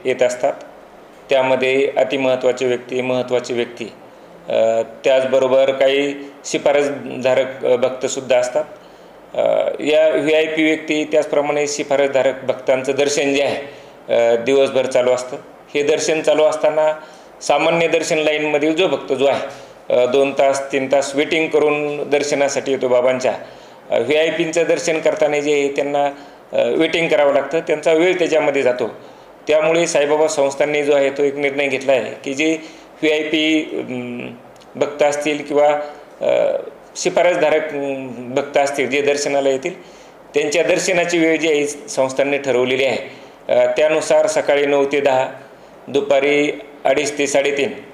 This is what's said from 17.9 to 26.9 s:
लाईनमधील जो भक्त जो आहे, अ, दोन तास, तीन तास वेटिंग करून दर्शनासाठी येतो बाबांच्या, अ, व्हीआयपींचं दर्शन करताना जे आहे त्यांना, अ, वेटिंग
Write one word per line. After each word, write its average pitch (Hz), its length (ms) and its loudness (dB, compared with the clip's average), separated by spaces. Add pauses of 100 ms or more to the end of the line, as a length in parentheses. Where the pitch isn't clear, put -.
लाईनमधील 151 560 0
जो 180 140 2
भक्त 139 240 -4
जो 131 140 2
आहे, 135 140 2 (540)
अ, 123 120 4
दोन 139 320 2
तास, 139 340 0
तीन 135 200 -2
तास 139 220 0
वेटिंग 160 340 0
करून 147 600 0
दर्शनासाठी 139 640 0
येतो 127 160 -2
बाबांच्या, 123 460 2 (560)
अ, 113 80 2
व्हीआयपींचं 160 680 0
दर्शन 160 320 0
करताना 147 400 0
जे 147 120 0
आहे 143 160 2
त्यांना, 143 360 -2 (480)
अ, 120 120 0
वेटिंग 160 440 0